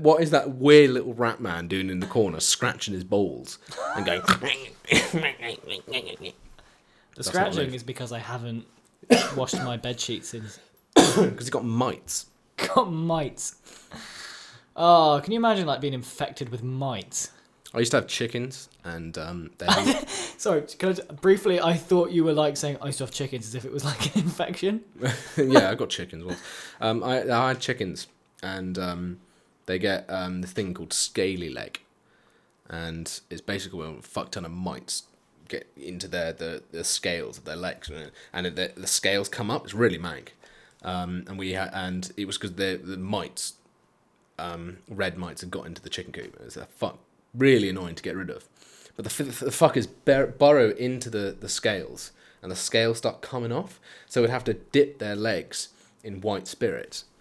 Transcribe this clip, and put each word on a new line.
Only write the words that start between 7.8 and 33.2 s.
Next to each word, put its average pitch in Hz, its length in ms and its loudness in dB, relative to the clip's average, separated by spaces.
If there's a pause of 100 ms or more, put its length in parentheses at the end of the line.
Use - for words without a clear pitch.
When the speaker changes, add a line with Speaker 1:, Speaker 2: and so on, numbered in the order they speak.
Speaker 2:
because 123 280 -10
I 117 60 -8
haven't 117 480 -8 (340)
<coughs> - 360 2
washed 131 260 -2
my 120 140 -4
bed 120 240 -6
sheets - 300 -6
since. 110 280 -12 (180)
Speaker 1:
<coughs> - 200 -20
'Cause 180 420 6
he's 120 120 -8
got 120 140 0
mites. 120 640 -2 (300)
Speaker 2:
Got - 360 2
mites. 160 640 -2 (1200)
Oh, 165 460 8
can 196 100 -4
you 226 60 4
imagine, 220 280 4
like, 131 140 0
being 139 140 -2
infected 127 540 -6
with 113 160 -8
mites? 127 680 -4 (420)
Speaker 1:
I 113 80 0
used 120 120 2
to 143 60 6
have 104 100 2
chickens, 123 600 -6 (160)
and, 82 340 -10
um, 85 400 -8
they 87 80 -8
Speaker 2:
<laughs> 202 400 2 (320)
Sorry, 165 240 2
can - 280 -2
I - 20 2
j-, 180 100 -4 (180)
briefly, 190 400 6
I 170 140 4
thought 170 360 4
you 170 140 4
were, 160 80 4
like, 147 240 4
saying, 143 260 -4
"I - 40 -8
used 139 120 -4
to 135 60 -4
have - 80 -8
chickens," 127 340 -6
as 110 80 -10
if 123 100 -8
it 131 80 -10
was, 135 120 -4
like, 143 320 -2
an 202 60 6
infection. 185 580 -2 (300)
Speaker 1:
<laughs> - 260 -8
Yeah, 131 340 8
I 87 60 0
got - 140 -4
chickens - 340 -8
once. 90 160 -6 (400)
Um, 113 240 0
I, 127 260 0
I 123 180 4
had 127 120 -2
chickens, 98 480 -4 (340)
and, 92 360 -6
um, 90 420 -6 (460)
they 92 120 -2
get, 95 300 0
um, 92 320 -6
the 90 80 -8
thing 95 260 -6
called 82 180 -10
scaly 92 580 -2
leg, 60 300 -10 (880)
and 82 520 -8 (100)